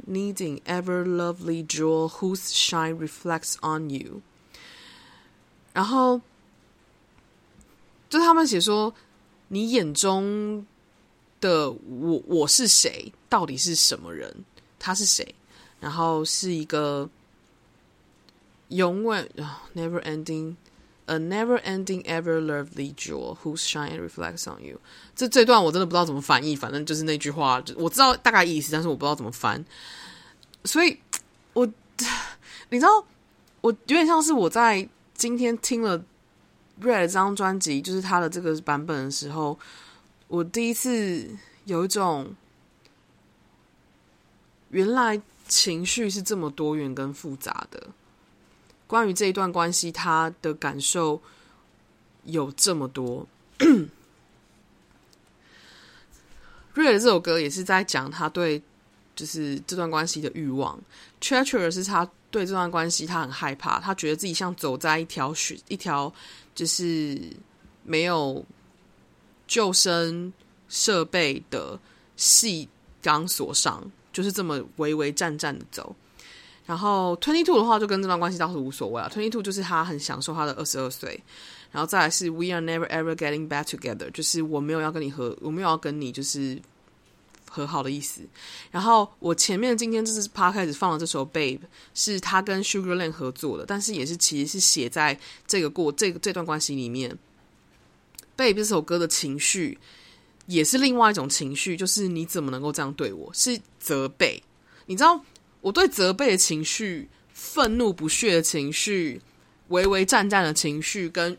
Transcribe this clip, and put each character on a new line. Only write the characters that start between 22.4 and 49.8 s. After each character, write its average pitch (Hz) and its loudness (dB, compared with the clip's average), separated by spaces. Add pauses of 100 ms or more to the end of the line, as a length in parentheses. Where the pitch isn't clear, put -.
jewel - -8
whose 156 -6
shine 151 -4
reflects 85 -8
on - -16
you. 69 -16 (340)
这， 247 -2
这 233 8
段 226 8
我 160 4
真 170 0
的 190 2
不 165 -4
知 175 2
道 175 4
怎 156 -4
么 139 -4
翻 135 4
译， 151 -2
反 127 -6
正 147 -4
就 156 -2
是 156 -4
那 156 -2
句 143 -6
话， 135 0
就， - -10
我 165 -2
知 254 2
道 254 6
大 240 2
概 208 6
意 170 2
思， 143 -6
但 156 0
是 170 -2
我 143 0
不 - -4
知 - 2
道 147 2
怎 143 -8
么 110 -8
翻。 117 -2 (1000)
所 311 2
以， 349 4 (540)
我， 247 4 (500)
<sighs> - -14
你 247 2
知 311 8
道， 415 8 (560)
我 233 4
有 214 2 (100)
点 311 6
像 320 6
是 311 4
我 214 4
在 220 4 (240)
今 240 -2
天 233 2
听 233 -2
了 190 2 (840)
Red 220 4
这 170 4
张 196 2
专 190 0
辑， 143 0
就 185 -6
是 190 -2
他 185 2
的 165 2
这 170 -6
个 160 0
版 147 -2
本 147 -4
的 135 -6
时 143 -6
候， 151 -4 (680)
我 170 0
第 233 -2
一 - 0
次 202 -2 (380)
有 175 0
一 190 0
种， 180 -2 (2250)
原 190 2
来 233 2 (260)
情 175 0
绪 220 -2
是 196 -6
这 208 -4
么 170 -4
多 151 -2
元 143 -4
跟 139 -6
复 139 -12
杂 - -8
的。 - -18 (1000)
关 226 2
于 185 0
这 202 2
一 190 2
段 190 0
关 170 0
系， 170 -2